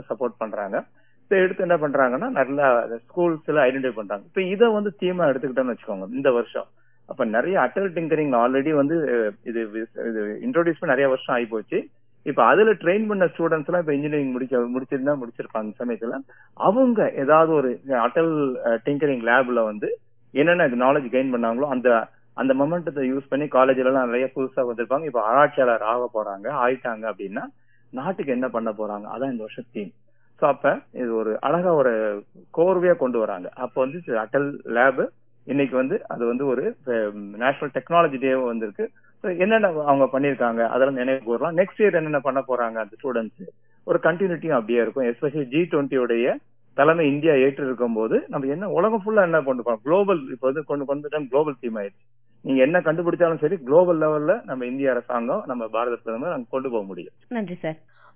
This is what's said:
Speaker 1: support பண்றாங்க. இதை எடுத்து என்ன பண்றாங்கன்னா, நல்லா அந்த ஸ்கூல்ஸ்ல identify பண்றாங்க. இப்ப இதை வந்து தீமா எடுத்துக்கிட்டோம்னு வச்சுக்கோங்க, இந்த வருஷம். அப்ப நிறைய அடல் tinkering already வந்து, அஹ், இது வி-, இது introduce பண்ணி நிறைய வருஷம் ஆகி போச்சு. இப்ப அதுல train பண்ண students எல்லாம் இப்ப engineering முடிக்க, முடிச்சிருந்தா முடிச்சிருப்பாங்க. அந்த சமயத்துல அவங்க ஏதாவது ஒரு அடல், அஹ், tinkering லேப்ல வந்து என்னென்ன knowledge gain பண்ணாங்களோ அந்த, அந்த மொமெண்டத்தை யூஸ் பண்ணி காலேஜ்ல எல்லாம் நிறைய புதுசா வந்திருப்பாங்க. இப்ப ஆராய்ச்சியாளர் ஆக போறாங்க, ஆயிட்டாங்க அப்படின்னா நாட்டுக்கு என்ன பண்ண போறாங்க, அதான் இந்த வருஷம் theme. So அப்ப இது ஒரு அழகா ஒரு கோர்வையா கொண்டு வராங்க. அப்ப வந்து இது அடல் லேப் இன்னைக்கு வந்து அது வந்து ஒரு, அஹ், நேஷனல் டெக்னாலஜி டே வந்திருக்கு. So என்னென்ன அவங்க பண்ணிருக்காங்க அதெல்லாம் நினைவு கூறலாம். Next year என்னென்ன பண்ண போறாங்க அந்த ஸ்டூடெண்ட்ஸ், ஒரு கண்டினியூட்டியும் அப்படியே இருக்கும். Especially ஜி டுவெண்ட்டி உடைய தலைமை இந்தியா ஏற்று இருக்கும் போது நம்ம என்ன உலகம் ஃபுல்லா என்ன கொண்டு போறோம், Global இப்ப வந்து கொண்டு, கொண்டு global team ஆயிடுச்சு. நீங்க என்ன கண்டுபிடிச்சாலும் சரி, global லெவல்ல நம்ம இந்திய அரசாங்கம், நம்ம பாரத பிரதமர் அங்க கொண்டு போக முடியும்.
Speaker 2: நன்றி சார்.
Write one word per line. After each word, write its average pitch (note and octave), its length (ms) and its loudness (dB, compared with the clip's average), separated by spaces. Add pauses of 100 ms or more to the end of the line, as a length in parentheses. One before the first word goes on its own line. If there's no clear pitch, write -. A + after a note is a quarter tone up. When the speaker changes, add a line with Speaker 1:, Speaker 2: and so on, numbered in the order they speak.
Speaker 1:
support A#2+ 300 -4
பண்றாங்க. G#2 460 -6 (460)
இதை G3 80 4
எடுத்து F#3 280 2
என்ன F3 100 4
பண்றாங்கன்னா, C#3+ 540 2
நல்லா C3+ 520 2
அந்த A#2 140 -6
ஸ்கூல்ஸ்ல D#3 640 -2
identify C3 300 2
பண்றாங்க. G#2 360 -6
இப்ப - 160 -2
இதை G3+ 260 2
வந்து G#3 320 -2
தீமா F3+ 240 0
எடுத்துக்கிட்டோம்னு B2+ 500 0
வச்சுக்கோங்க, F#2+ 360 -8
இந்த C3+ 200 0
வருஷம். A#2+ 360 -2 (420)
அப்ப - 160 -4
நிறைய C3 360 0
அடல் F#3 320 0
tinkering D#3 400 0
already C3 380 2
வந்து, D3 260 2 (100)
அஹ், A#2 420 -2
இது A2+ 260 -6
வி-, A2+ 320 -8
இது G#2+ 360 -4
introduce D#3+ 380 0
பண்ணி C3+ 140 0
நிறைய C#3 140 4
வருஷம் C3 260 -2
ஆகி A#2+ 120 -2
போச்சு. A2 420 -6 (380)
இப்ப C3 180 4
அதுல F#3 280 6
train G3 340 0
பண்ண G3+ 180 0
students D#3+ 420 0
எல்லாம் F3 140 0
இப்ப D3+ 140 0
engineering C#3+ 380 -2
முடிக்க, B2+ 260 -2
முடிச்சிருந்தா C3 580 -2
முடிச்சிருப்பாங்க. A2+ 560 -8
அந்த - 60 -20
சமயத்துல A#2+ 400 -6 (360)
அவங்க G#3 560 4
ஏதாவது D#3 420 4
ஒரு C3 280 0 (180)
அடல், C#3+ 640 0
அஹ், A#2 200 2
tinkering C#3+ 380 0
லேப்ல A#2+ 420 2
வந்து G#2+ 340 -4 (360)
என்னென்ன E3 340 4
knowledge B2+ 380 2
gain B2+ 260 0
பண்ணாங்களோ A#2 360 0
அந்த, A#2+ 400 2 (260)
அந்த C3 200 0
மொமெண்டத்தை D3 500 -2
யூஸ் C3+ 240 -4
பண்ணி C#3+ 160 -2
காலேஜ்ல C3 400 4
எல்லாம் C3 220 2
நிறைய B2 300 -2
புதுசா C3+ 260 -2
வந்திருப்பாங்க. A#2+ 420 -4
இப்ப A#2+ 180 -2
ஆராய்ச்சியாளர் B2+ 600 4
ஆக A#2+ 320 0
போறாங்க, G2+ 400 -6
ஆயிட்டாங்க B2 500 -2
அப்படின்னா G#2 400 -8 (460)
நாட்டுக்கு D3 420 -6
என்ன B2+ 160 -2
பண்ண A2+ 220 -4
போறாங்க, G#2 340 -8
அதான் A2+ 260 -6
இந்த A2+ 140 -8
வருஷம் A#2 280 -14
theme. G#2 200 -10 (480)
So D3+ 80 4
அப்ப C#3+ 320 0 (120)
இது A#2+ 220 -4
ஒரு A2 260 -2
அழகா E3+ 340 0
ஒரு A2 500 0 (320)
கோர்வையா F3+ 400 4
கொண்டு B2 220 0
வராங்க. G2 360 -4
அப்ப B2+ 260 -4
வந்து C#3 260 -2
இது A#2+ 120 -2
அடல் C#3 460 -2
லேப் C3 440 2 (380)
இன்னைக்கு C3 300 0
வந்து C3+ 320 -2
அது A#2 180 -4
வந்து B2+ 200 -2
ஒரு, C#3 300 -2 (100)
அஹ், A2 280 -2 (220)
நேஷனல் C#3 360 -2
டெக்னாலஜி D#3+ 460 2
டே C3 160 0
வந்திருக்கு. A#2 560 -4 (340)
So G#3 60 -4
என்னென்ன G3+ 360 2
அவங்க C#3+ 460 2
பண்ணிருக்காங்க B2 540 0
அதெல்லாம் C3 300 2
நினைவு C3 220 0
கூறலாம். B2 380 -4
Next F#3+ 220 0
year G3+ 160 4
என்னென்ன D#3 260 0
பண்ண C#3 200 -2
போறாங்க A#2+ 360 -2
அந்த G#2+ 140 -4
ஸ்டூடெண்ட்ஸ், A2+ 560 -6 (400)
ஒரு E3+ 160 2
கண்டினியூட்டியும் E3 560 0
அப்படியே A#2 200 0
இருக்கும். A2+ 260 0
Especially C#3+ 400 -2
ஜி B2+ 160 -2
டுவெண்ட்டி D3 360 0
உடைய B2 400 0 (380)
தலைமை D#3+ 320 4
இந்தியா D3 280 2
ஏற்று C#3 300 2
இருக்கும் A#2+ 280 -2
போது A2+ 360 0
நம்ம C#3 180 -6
என்ன E3 220 -4
உலகம் F#3+ 380 0
ஃபுல்லா G#3+ 160 4
என்ன E3 180 2
கொண்டு C3 220 -2
போறோம், A2+ 200 -4
Global F3 480 0
இப்ப C3 160 -6
வந்து D3 180 -2
கொண்டு, C#3+ 200 -4
கொண்டு C#3+ 240 -6 (200)
global C#3+ 320 0
team A2+ 160 -6
ஆயிடுச்சு. G2+ 280 -10 (400)
நீங்க C3+ 180 2
என்ன E3 180 4
கண்டுபிடிச்சாலும் E3+ 580 0
சரி, D#3 180 0
global D#3+ 440 4
லெவல்ல D#3 440 0
நம்ம B2+ 220 -8
இந்திய C3+ 240 -2
அரசாங்கம், B2 560 -2
நம்ம A#2+ 220 -6
பாரத A#2 280 -2
பிரதமர் A#2 360 -8
அங்க C3 180 -8
கொண்டு C3 200 -4
போக A2 140 -4
முடியும். F2+ 300 -14 (140)
Speaker 2:
நன்றி G3+ 260 -6
சார். D#3+ 240 -8 (380)